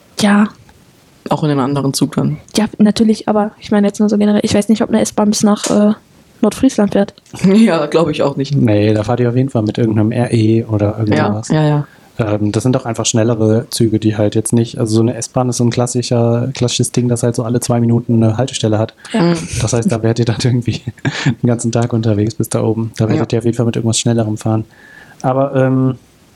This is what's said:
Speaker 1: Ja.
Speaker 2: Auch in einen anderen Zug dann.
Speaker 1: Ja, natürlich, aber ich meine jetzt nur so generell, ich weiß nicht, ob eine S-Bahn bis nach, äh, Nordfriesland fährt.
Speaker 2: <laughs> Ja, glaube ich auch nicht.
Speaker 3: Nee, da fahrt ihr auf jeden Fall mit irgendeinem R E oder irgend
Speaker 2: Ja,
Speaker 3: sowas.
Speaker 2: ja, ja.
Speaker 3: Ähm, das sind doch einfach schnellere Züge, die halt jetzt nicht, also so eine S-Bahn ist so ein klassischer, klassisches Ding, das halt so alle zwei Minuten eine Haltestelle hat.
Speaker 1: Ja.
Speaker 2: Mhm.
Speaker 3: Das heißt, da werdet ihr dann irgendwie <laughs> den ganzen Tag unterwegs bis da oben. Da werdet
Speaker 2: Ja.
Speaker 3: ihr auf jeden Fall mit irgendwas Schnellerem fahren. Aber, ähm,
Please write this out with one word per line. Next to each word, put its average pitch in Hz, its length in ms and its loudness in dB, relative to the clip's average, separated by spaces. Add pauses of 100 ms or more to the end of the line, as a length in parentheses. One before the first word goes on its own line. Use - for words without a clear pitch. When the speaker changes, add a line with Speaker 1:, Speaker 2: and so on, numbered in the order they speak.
(220)
Speaker 1:
Ja. 208 260 4 (800)
Speaker 2:
Auch 147 140 -2
in 151 80 2
einen 143 80 0
anderen 139 340 -2
Zug - 220 -2
dann. 143 220 -2 (200)
Speaker 1:
Ja, 214 80 2 (140)
natürlich, 214 500 2
aber 208 300 0
ich - 100 -10
meine 208 160 2
jetzt 202 140 -2
nur 214 100 2
so 208 80 0
generell, 208 240 2
ich 220 140 0
weiß 208 140 2
nicht, 220 120 2
ob - 80 -2
eine 220 120 2
S-Bahn 214 280 -2
bis 208 140 0
nach, 208 260 2
äh, 208 240 4 (480)
Nordfriesland 214 520 0
fährt. 202 200 0 (200)
Speaker 2:
<laughs> - 100 -12 (100)
Ja, 190 320 4
glaube 156 260 2
ich 147 120 -2
auch 139 140 -2
nicht. 139 180 -2
Speaker 3:
Nee, 107 400 2
da 107 80 0
fahrt 117 160 -2
ihr 123 100 2
auf 117 60 -2
jeden 131 140 0
Fall 117 120 -2
mit 107 160 -2
irgendeinem 110 340 2
R 117 220 -2
E 113 300 2
oder 104 340 -2
irgend 104 180 0
Speaker 2:
Ja, - 120 2
Speaker 3:
sowas. 107 220 -4
Speaker 2:
ja, 156 180 2
ja. 147 200 0 (320)
Speaker 3:
Ähm, 104 320 0
das 104 120 -2
sind 127 120 2
doch 131 100 -4
einfach 113 200 -4
schnellere 110 640 2
Züge, 110 280 0
die 107 200 0
halt 104 180 0
jetzt 110 160 -2
nicht, 117 260 0
also 110 180 -2
so 113 60 4
eine 113 140 0
S-Bahn 127 320 -4
ist 120 100 -4
so 123 60 0
ein 120 60 2
klassischer, 120 840 0
klassisches 123 380 -2
Ding, 123 160 0
das 120 160 -2
halt 120 120 0
so 127 80 -2
alle 120 180 -2
zwei 120 180 0
Minuten 117 420 2
eine 113 140 2
Haltestelle 113 420 -2
hat. 110 160 -2 (200)
Speaker 1:
Ja. 220 80 0
Speaker 2:
Mhm. 170 140 2 (260)
Speaker 3:
Das 110 100 -2
heißt, 113 180 0
da 110 140 -4
werdet 113 160 2
ihr 117 60 2
dann 113 180 -2
irgendwie 120 380 0 (280)
<laughs> - 160 -6
den 120 220 -2
ganzen 117 240 0
Tag 120 220 -2
unterwegs 110 420 0
bis - 140 -4
da 117 140 -2
oben. 110 340 -2
Da 113 100 0
werdet 107 240 -2
Speaker 2:
Ja. 120 60 0
Speaker 3:
ihr - 20 -2
auf 113 60 -4
jeden 113 100 -2
Fall 117 100 0
mit 113 120 -2
irgendwas 113 200 -2
Schnellerem 113 400 -2
fahren. 110 280 -2 (560)
Aber, 135 340 -2
ähm, 131 400 0 (400)